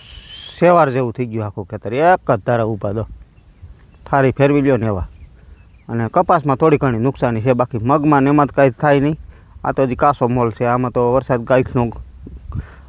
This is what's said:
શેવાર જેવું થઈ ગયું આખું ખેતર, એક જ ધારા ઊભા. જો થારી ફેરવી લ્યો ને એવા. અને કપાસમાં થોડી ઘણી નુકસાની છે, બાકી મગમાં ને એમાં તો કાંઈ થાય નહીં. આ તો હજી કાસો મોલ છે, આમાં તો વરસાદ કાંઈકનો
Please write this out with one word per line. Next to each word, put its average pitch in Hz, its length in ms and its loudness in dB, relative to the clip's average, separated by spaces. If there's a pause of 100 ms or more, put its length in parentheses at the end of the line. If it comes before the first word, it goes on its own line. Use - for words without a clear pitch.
(600)
શેવાર 170 320 4
જેવું 123 220 -2
થઈ 127 120 -4
ગયું 110 200 -6
આખું 101 200 -10
ખેતર, 104 280 -10
એક 160 380 2
જ 107 140 0
ધારા 117 180 0
ઊભા. 107 280 -4
જો 107 160 -4 (960)
થારી 135 260 2
ફેરવી 143 300 2
લ્યો 135 160 2
ને 107 80 -2
એવા. 95 220 -2 (840)
અને 117 240 -4
કપાસમાં 147 440 2
થોડી 160 200 4
ઘણી 123 220 0
નુકસાની 120 420 -2
છે, 127 120 2
બાકી 120 240 -2
મગમાં 139 460 2
ને 139 60 2
એમાં 147 180 4
તો - 80 -10
કાંઈ 139 140 4
થાય 143 300 2
નહીં. 147 180 -2 (460)
આ 131 80 -4
તો 135 120 0
હજી 123 120 -2
કાસો 139 320 0
મોલ 120 240 0
છે, 123 140 -4
આમાં 123 260 0
તો 120 220 0
વરસાદ 127 300 -2
કાંઈકનો 123 480 0 (960)